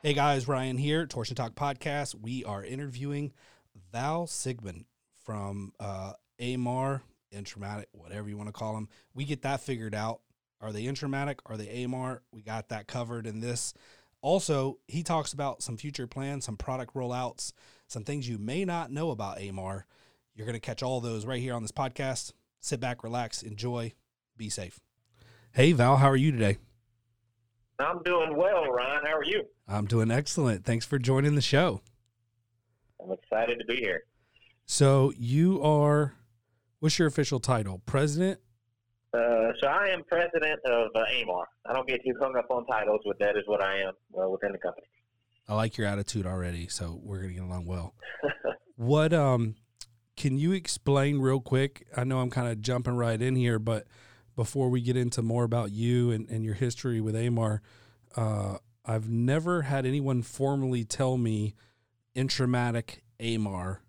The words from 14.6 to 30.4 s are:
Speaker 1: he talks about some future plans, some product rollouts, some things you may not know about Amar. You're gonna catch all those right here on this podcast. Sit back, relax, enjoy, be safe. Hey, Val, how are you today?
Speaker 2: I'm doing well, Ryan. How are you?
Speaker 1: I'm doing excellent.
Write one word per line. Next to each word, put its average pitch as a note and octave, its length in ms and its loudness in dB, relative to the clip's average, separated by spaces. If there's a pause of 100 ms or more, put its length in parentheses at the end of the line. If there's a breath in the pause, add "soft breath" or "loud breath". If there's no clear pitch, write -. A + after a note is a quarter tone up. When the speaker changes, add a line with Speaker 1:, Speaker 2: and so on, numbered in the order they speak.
Speaker 1:
he D#3+ 140 -6
talks D#3+ 320 -2
about C#3 300 -6
some A#2 120 -8
future C#3 300 -8
plans, C3+ 400 -8
some G#2+ 100 -8
product B2+ 380 -6
rollouts, B2 580 -6 (360 soft breath)
some G#2+ 160 -10
things C#3 260 -6
you A2+ 80 -4
may B2+ 260 -4
not E3+ 280 -4
know D#3 180 -2
about G2+ 320 -6
Amar. F#2+ 460 -8 (480 soft breath)
You're G#2+ 100 -10
gonna A#2 140 -6
catch A#2 240 -8
all B2+ 180 -2
those A2+ 240 -6
right B2 160 -6
here B2 140 -4
on A#2 80 -6
this G#2 80 -8
podcast. C3+ 600 -4 (280)
Sit C3 200 -6
back, B2 240 -4
relax, A#2 380 -4
enjoy, A#2 520 -6 (440)
be A2 140 -8
safe. - 280 -10 (720 soft breath)
Hey, C#3+ 180 10
Val, C3+ 260 8
how C#3 120 10
are C3+ 60 6
you C#3+ 160 6
today? G#2 280 4 (1160)
Speaker 2:
I'm E3 260 -2
doing D#3+ 340 2
well, E3+ 340 4
Ryan. C3+ 340 0
How D#3 120 2
are C#3+ 80 0
you? F#3+ 240 0 (180)
Speaker 1:
I'm G#2 180 0
doing A2+ 240 2
excellent. B2 540 0